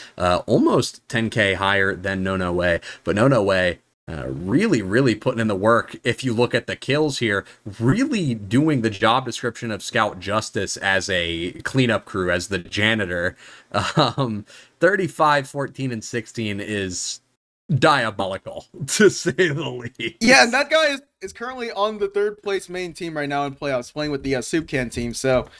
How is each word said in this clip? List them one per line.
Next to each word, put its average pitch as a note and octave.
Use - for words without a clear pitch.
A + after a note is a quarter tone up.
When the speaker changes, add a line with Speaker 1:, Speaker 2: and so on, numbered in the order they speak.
Speaker 1:
uh, F2+
almost F3+
ten A2+
K G2
higher G2
than F#2+
No F#2+
No F2+
Way. F2
But E2+
No A2+
No B2+
Way, F#2
uh, D2+
really, G#2+
really A#2
putting B2+
in A2
the G2+
work. G#2+
If B2
you A#2+
look A#2+
at A#2
the A2+
kills C#3+
here, G2+
really F3+
doing A#2+
the A2
job A2+
description A#2+
of G2
Scout G#2
Justice G2
as F#2+
a E2+
cleanup A#2+
crew, F2+
as F2
the G2
janitor. F#2+
<laughs> -
Um, A#2+
thirty-five, D#3
fourteen, C3+
and A2+
sixteen G#2+
is F#2+
diabolical, G#2+
<laughs> C3
to G#3
say -
the D3+
least. A#2+
Speaker 2:
Yeah, B3+
and A#3+
that C#4+
guy D#4
is, C#4
is F#3+
currently A#3+
on G#3+
the G3+
third G#3
place G3
main F3+
team E3
right C#3+
now C#3+
in C3+
playoffs, C3+
playing D3+
with C3+
the, C3+
uh, B2
Soup D#3+
Can B2+
team. A#2+
So B2+